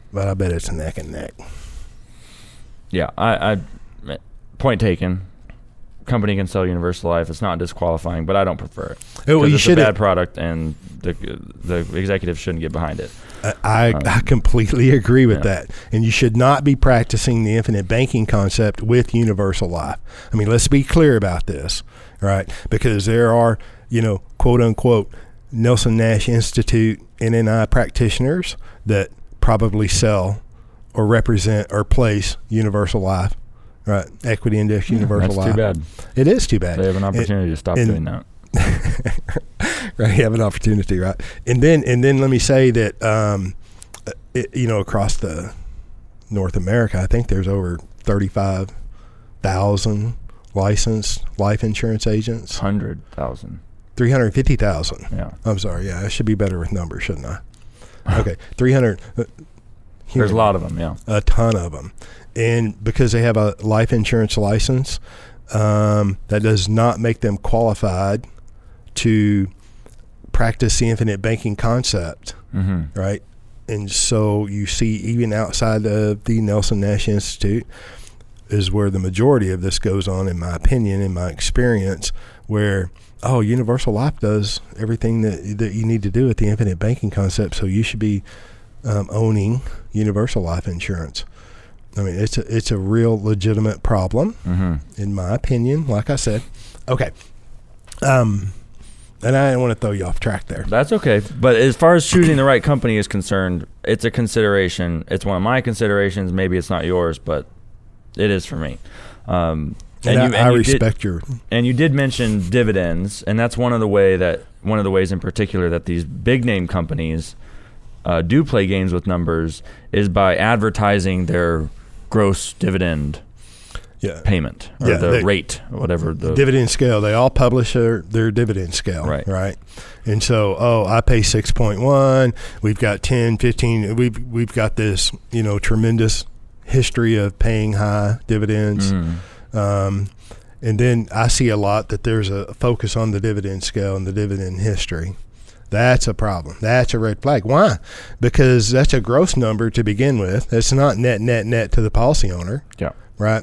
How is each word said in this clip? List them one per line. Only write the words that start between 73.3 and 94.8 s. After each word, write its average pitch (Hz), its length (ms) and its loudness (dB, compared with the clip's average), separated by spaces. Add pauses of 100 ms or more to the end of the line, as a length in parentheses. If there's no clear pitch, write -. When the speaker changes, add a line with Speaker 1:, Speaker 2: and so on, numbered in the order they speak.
Speaker 1:
And 104 220 -6
so 107 560 0
you 101 200 -6
see, 110 300 0
even 113 360 -2
outside 110 540 0
of 104 380 0
the 113 160 0
Nelson 104 400 0
Nash 101 260 0
Institute 104 580 -2 (840)
is 95 240 0
where 101 180 0
the 95 80 -2
majority 98 520 2
of 92 100 -4
this 92 180 -2
goes 98 300 -2
on, 95 200 -2
in 87 100 -4
my 85 180 -6
opinion, 101 460 2
in 95 120 -2
my 90 140 -4
experience, 98 840 0 (340)
where, 101 440 0 (320)
"Oh, 127 180 0
Universal 117 520 0
Life 127 280 -2
does 104 400 -2 (180)
everything 113 440 -2
that, 101 360 -4
that 107 160 -2
you 113 120 -2
need 113 160 0
to 104 80 -2
do 123 160 2
with 117 120 0
the 104 100 2
infinite 104 300 0
banking 110 320 -2
concept, 98 460 -2
so 95 100 -2
you 98 160 0
should 107 180 -4
be, 104 220 0 (640)
um, 104 280 -2
owning 110 480 0 (320)
Universal 107 500 0
Life 85 240 -4
Insurance." 85 580 -6 (720)
I 107 60 -2
mean, 92 120 -4
it's 104 240 -2
a, 113 180 -2
it's - 140 -2
a 104 80 0
real 110 440 2
legitimate 107 600 0
problem, 107 520 0 (120)
Speaker 2:
Mm-hmm. 90 280 0 (280)